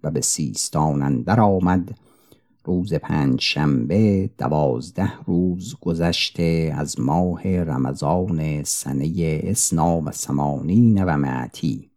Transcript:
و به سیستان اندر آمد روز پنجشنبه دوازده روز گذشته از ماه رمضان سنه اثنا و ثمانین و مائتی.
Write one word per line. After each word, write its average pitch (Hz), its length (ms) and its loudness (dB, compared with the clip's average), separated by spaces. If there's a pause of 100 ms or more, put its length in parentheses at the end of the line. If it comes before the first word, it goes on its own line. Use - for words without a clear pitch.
و 76 80 -4
به 65 100 -2
سیستان 73 800 -2
اندر 71 380 0
آمد 92 580 2 (640)
روز 90 300 -2
پنجشنبه 76 1400 2
دوازده 73 880 -2
روز 92 560 0
گذشته 82 960 0
از 73 240 -6
ماه 85 480 0
رمضان 78 1160 0
سنه 78 800 -2
اثنا 85 580 0
و 76 100 -4
ثمانین 78 920 2
و 85 140 2
مائتی. 64 800 -4